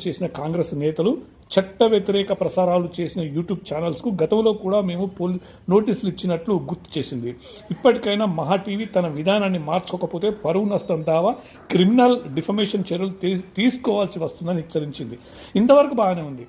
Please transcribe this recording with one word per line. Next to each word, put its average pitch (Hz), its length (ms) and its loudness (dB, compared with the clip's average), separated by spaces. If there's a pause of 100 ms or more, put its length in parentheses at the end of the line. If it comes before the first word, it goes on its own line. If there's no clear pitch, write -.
చేసిన 170 200 -4
కాంగ్రెస్ 160 460 -4
నేతలు, 156 600 0 (240)
చట్ట 190 240 2
వ్యతిరేక 202 500 2
ప్రసారాలు 180 560 2 (120)
చేసిన 170 220 -4
YouTube 170 340 -4 (160)
ఛానల్స్కు 165 360 -2 (140)
గతంలో 214 300 4
కూడా 208 280 0
మేము 180 240 -2
పోలీ-, 180 340 -4 (300)
నోటీసులు 202 420 2
ఇచ్చినట్లు 175 420 -2
గుర్తు 160 460 -6
చేసింది. 123 360 -6 (360)
ఇప్పటికైనా 214 540 2
మహా 165 300 0
టీవీ 202 300 -4
తన 180 220 0
విధానాన్ని 185 520 0
మార్చుకోకపోతే 175 720 -4
పరువు 202 360 0
నష్టం 175 420 -2
దావా, 170 280 2 (360)
క్రిమినల్ 240 480 6 (140)
డిఫమేషన్ 202 500 -2 (100)
చర్యలు 185 160 -2
తీ-, 185 320 -2 (160)
తీసుకోవాల్సి 208 600 0
వస్తుందని 165 380 -4
హెచ్చరించింది. 147 600 -6 (360)
ఇంతవరకు 277 380 6
బాగానే 190 280 0
ఉంది, 135 280 -10